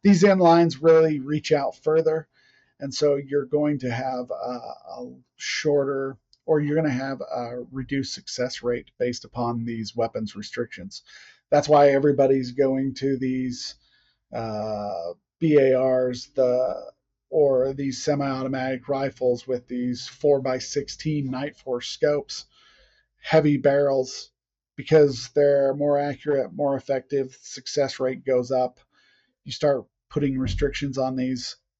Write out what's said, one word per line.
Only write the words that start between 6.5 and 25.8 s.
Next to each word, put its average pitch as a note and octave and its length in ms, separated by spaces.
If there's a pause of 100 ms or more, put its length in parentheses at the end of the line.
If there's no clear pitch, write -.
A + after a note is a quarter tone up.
you're D3 140
gonna D#3 140
have C3 320
a A#2+ 500
reduced C3+ 420
success - 480
rate A#2+ 380
based B2 260
upon A#2+ 400
these A2+ 300
weapons A2+ 400
restrictions. - 640 (480)
That's D3 180
why D3 220
everybody's C3+ 640
going C3+ 440
to C3+ 220
these, B2+ 580 (560)
uh, G#2+ 840 (260)
B D#3 180
A C3 200
Rs, B2+ 580
the, B2+ 560 (380)
or C3+ 440
these C3+ 280
semi-automatic C3 840
rifles C3 600
with B2 200
these B2 400
four-by-sixteen C#3 1200
Nightforce B2+ 560
scopes, - 600 (760)
heavy D3+ 360
barrels, C#3 720 (440)
because D3 540
they're C#3+ 440
more C#3+ 240